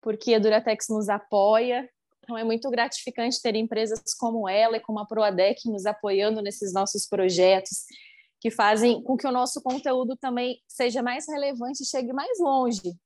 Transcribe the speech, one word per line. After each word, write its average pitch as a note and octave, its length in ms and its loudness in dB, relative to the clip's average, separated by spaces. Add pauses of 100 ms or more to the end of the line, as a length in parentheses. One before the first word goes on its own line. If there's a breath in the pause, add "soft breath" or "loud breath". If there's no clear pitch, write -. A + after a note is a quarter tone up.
porque A3 320 0
a A3 60 6
Duratex G#3+ 500 2
nos G#3+ 180 -2
apoia. A3 800 2 (320)
Então, A#3 160 -10
é A3+ 60 -6
muito A3+ 260 -2
gratificante A#3+ 720 -2
ter A3+ 140 -2
empresas A3 460 -2 (180)
como A3+ 300 -2
ela A3 260 2
e A3+ 60 -4
como G#3+ 180 -6
a G#3 80 -6
Proadec G#3 640 2
nos G3 160 -4
apoiando G#3 560 0
nesses G3+ 320 -6
nossos G3+ 340 -2
projetos, F#3 760 2 (560 loud breath)
que A3+ 100 -2
fazem A3 500 4
com C4 140 -2
que B3 100 -4
o C4 60 0
nosso B3 300 -2
conteúdo B3+ 560 -2
também B3 500 -4
seja B3 340 -2
mais B3 240 -4
relevante C#4 580 -6
e - 20 -8
chegue B3+ 260 -4
mais E4 300 -4
longe. B3+ 400 2 (240)